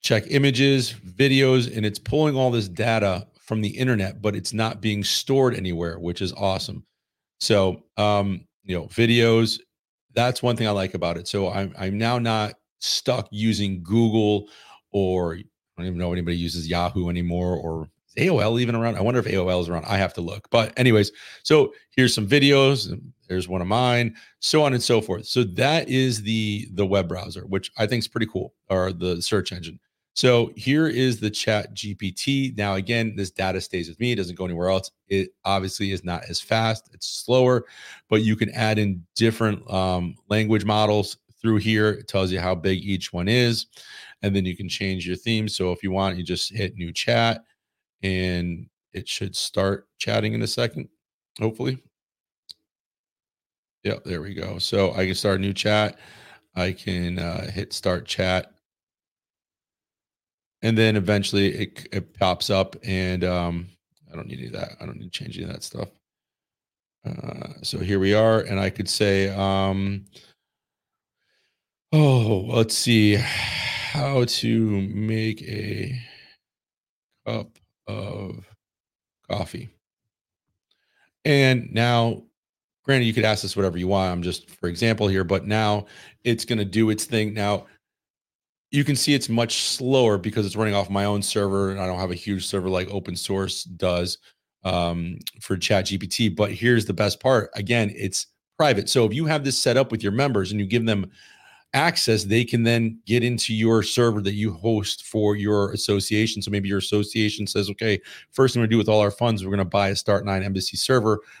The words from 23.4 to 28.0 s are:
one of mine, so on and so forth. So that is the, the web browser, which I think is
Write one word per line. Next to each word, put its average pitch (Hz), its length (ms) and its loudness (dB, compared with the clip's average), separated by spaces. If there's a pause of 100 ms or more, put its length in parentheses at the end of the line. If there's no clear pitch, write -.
one 90 140 -2
of 87 60 -4
mine, 120 480 2 (240)
so 156 240 2
on 139 100 2
and 120 80 0
so 113 200 4
forth. 110 260 -6
So 123 160 2
that 127 440 0
is 127 360 0
the, 107 500 0
the 101 120 2
web 95 220 2
browser, 90 380 -8
which 95 320 -4
I 110 80 2
think 117 140 0
is 113 80 -6